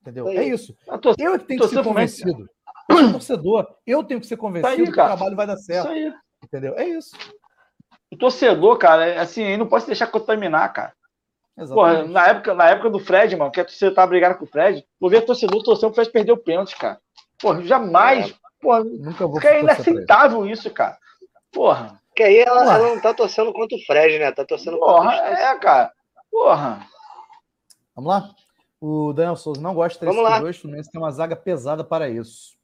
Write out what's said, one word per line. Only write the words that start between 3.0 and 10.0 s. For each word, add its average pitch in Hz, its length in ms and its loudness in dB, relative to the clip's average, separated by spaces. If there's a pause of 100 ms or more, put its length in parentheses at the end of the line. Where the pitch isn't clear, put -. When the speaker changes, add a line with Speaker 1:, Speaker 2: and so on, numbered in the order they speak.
Speaker 1:
torcedor, 208 640 -4 (100)
eu 262 180 -2
tenho 247 160 -8
que - 80 -16
ser 233 80 -8
Speaker 3:
Tá 226 40 -20
aí, - 20 -12
Speaker 1:
convencido 214 440 -2
que - 40 -6
o - 60 -10
Speaker 3:
cara. - 200 4
Speaker 1:
trabalho 196 200 -6
vai 208 120 -2
dar 196 100 -8
certo, 175 340 -6
Speaker 3:
Isso - 20 -8
aí. 311 200 -6 (300)
Speaker 1:
entendeu? 139 340 -10
É 302 100 -4
isso. 330 280 -10 (960)
Speaker 3:
O 151 60 -20
torcedor, 233 600 2
cara, 165 300 6
é 175 120 -4
assim, 170 240 -6
ele 202 140 -4
não 214 100 -4
pode 226 160 0
se - 60 -12
deixar 247 180 -4